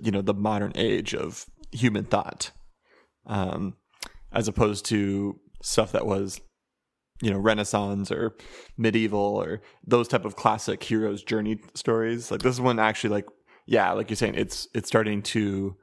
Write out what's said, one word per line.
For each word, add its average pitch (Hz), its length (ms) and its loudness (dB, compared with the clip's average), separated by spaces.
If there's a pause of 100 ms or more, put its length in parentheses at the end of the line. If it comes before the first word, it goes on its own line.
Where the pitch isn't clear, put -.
you 110 80 2
know, 98 100 2
the 101 120 2
modern 101 420 0
age 104 400 0
of - 300 -8 (260)
human 107 320 0
thought, - 480 -2 (760)
um, 95 520 -4 (560)
as 110 160 0
opposed 104 380 2
to 101 520 0 (220)
stuff - 320 0
that - 120 0
was, 98 360 -4 (800)
you 113 100 0
know, 98 60 0
Renaissance 101 760 0
or 98 240 -2 (400)
medieval 110 440 2
or 101 420 -2 (240)
those 117 240 4
type 113 160 0
of 101 100 -8
classic 107 480 0
hero's 107 400 -2
journey 107 360 -2 (140)
stories. 113 580 0
Like, 98 100 -4
this 123 180 2
one 123 200 4
actually, 110 320 2
like, 104 160 0 (400)
yeah, 101 260 4
like 104 160 -2
you're 107 80 -4
saying, 107 180 0
it's, - 380 -4
it's 113 140 -4
starting 107 360 2
to 98 600 -2